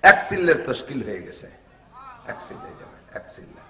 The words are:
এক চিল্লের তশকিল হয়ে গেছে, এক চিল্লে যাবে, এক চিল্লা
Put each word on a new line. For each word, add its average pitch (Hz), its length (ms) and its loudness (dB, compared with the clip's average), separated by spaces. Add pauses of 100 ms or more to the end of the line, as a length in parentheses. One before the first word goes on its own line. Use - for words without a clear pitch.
এক 202 280 8
চিল্লের 180 260 4 (100)
তশকিল 131 380 -4
হয়ে 95 200 -8
গেছে, - 240 -14 (800)
এক - 80 -10 (120)
চিল্লে - 220 -14 (100)
যাবে, - 400 -18
এক - 160 -18
চিল্লা - 340 -20